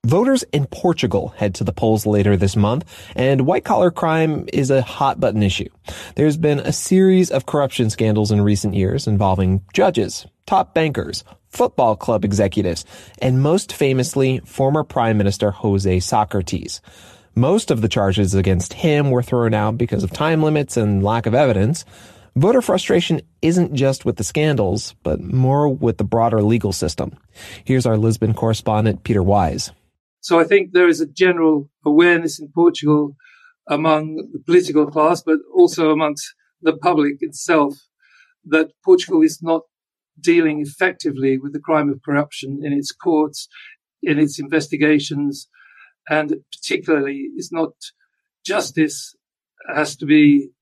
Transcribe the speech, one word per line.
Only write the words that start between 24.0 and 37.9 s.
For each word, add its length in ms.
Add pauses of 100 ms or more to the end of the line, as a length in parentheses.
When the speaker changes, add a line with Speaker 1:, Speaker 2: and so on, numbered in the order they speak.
Speaker 1:
with 100
the 80
scandals, 800
but 180
more 480
with 300
the 60
broader 360
legal 320
system. 420 (520)
Here's 180
our 140
Lisbon 340
correspondent, 720
Peter 180
Wise. 480 (500)
Speaker 2:
So 200
I 40
think 280
there 160
is 120
a 60
general 640 (160)
awareness 540
in 80
Portugal 680 (520)
among 480 (160)
the 120
political 460
class, 320
but 160 (160)
also 360
amongst 440 (260)
the 160
public 440
itself, 540 (680)